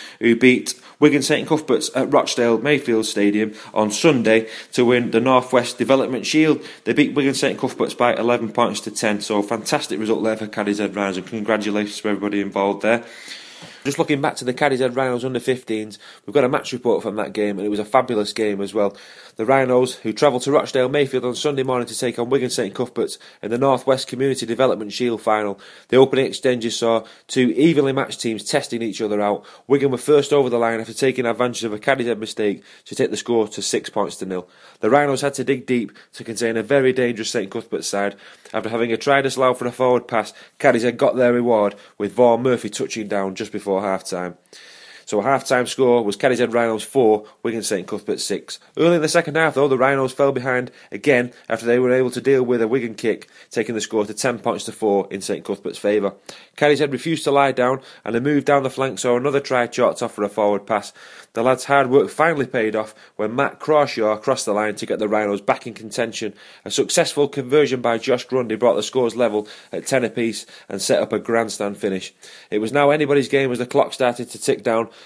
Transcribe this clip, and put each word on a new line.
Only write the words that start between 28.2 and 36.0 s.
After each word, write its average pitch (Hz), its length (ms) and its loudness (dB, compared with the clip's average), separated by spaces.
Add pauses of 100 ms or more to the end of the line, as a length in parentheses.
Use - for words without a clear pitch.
teams 110 240 -4
testing 123 360 -2
each 113 200 -6
other 104 180 -2
out. 101 260 0 (220)
Wigan 135 240 4
were 123 60 -2
first 143 340 2
over 139 180 4
the 120 80 0
line 113 220 0
after 113 140 -10
taking 131 320 0
advantage 117 400 -2
of 107 80 -4
a 107 60 -6
Caddy's 135 280 0
Head 113 100 0
mistake 104 460 -4 (220)
to - 100 -14
take - 160 0
the 104 60 -4
score 117 320 0
to - 120 -12
six - 280 -4
points 101 280 -4
to 95 80 -10
nil. 92 220 -6 (320)
The 110 100 0
Rhinos 139 300 4
had 143 140 -2
to 131 100 -4
dig 127 220 -2
deep 120 260 -2 (220)